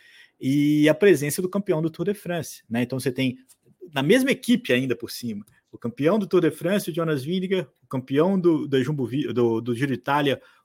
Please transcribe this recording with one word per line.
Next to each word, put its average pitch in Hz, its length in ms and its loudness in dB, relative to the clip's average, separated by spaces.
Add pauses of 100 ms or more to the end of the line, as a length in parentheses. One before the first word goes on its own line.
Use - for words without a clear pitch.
(400)
e 147 480 4
a 151 60 6
presença 156 460 4
do 180 80 4
campeão 180 320 -2
do 165 80 -2
Tour 170 180 -6
de 202 80 -2
France, 175 540 -8
né? 117 140 -2
Então 123 160 -4
você 127 140 -2
tem, 127 260 -2 (560)
na 135 80 0
mesma 254 300 4
equipe - 400 0
ainda 127 240 0
por 113 120 -12
cima, 107 380 -10 (240)
o 113 60 -20
campeão 143 420 0
do 196 80 -2
Tour 180 140 2
de 160 100 2
France, 185 400 -4
o 156 40 -12
Jonas 160 280 -2
Vingegaard, 185 460 -4 (140)
o - 60 -20
campeão 147 520 0
do, 165 260 0
da 135 160 0
Jumbo 139 220 -2
Vi-, 120 300 -4
do, 117 260 2
do 120 140 -4
Giro 131 140 -2
de 123 100 -4
Itália, 143 420 0 (240)